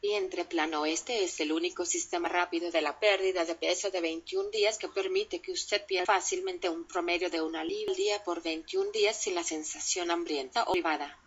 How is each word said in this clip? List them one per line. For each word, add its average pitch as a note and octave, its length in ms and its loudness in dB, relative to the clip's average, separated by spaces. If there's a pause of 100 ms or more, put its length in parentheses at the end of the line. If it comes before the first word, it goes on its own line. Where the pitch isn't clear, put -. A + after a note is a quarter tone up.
Vientre F#3+ 440 0
plano. D#3 400 0
Este E3 380 0
es F3 160 -2
el D#3 140 0
único E3+ 340 0
sistema E3+ 420 -2
rápido F3 440 0
de E3 80 4
la D3 180 -2
pérdida F#3+ 460 4
de E3 100 -2
peso E3+ 380 0
de F#3 80 0
veintiún E3+ 500 -2
días G#3+ 260 2
que F#3 120 -6
permite F#3+ 500 0
que F#3 140 -8
usted G3+ 340 -2
pierda F#3 260 2
fácilmente F#3 560 0
un E3 200 -4
promedio F3 420 0
de E3 100 0
una D#3+ 220 -2
libra G4+ 300 -2
al F#4 40 0
día G#4 280 0
por E4+ 180 -2
veintiún D#4+ 480 -2
días G#3 300 2
sin F3+ 160 0
la E3+ 80 0
sensación E3+ 680 -2
hambrienta E3 540 0
o - 80 0
privada. D#3 440 0 (100)